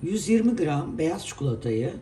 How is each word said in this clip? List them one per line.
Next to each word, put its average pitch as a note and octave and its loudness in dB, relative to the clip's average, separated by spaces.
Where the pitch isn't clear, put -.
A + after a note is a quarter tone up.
Yüz G3 -2
yirmi A3+ 4
gram D3 -2
beyaz D#3+ -2
çikolatayı A#2 -2